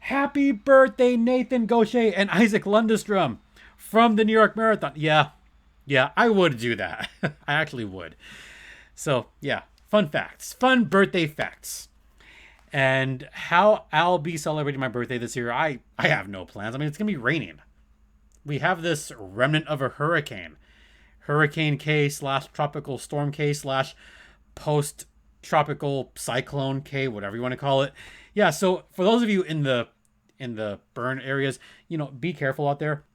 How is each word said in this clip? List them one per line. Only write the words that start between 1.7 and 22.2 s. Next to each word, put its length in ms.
and 160
Isaac 340
Lundestrom 720
from 400
the 80
New 80
York 240
Marathon. 400
Yeah. 340
Yeah, 320
I 120
would 300
do 180
that. 400
<laughs> 60
I 320
actually 300
would. 320
So, 320
yeah, 220
fun 200
facts. 440
Fun 320
birthday 420
facts. 600
And 600
how 600
I'll 260
be 180
celebrating 440
my 80
birthday 300
this 180
year, 160
I, 280
I 100
have 200
no 180
plans. 280
I 40
mean, 100
it's 80
gonna 140
be 60
raining. 440
We 140
have 240
this 360
remnant 500
of 140
a 80
hurricane. 680
Hurricane 580
K 300
slash 400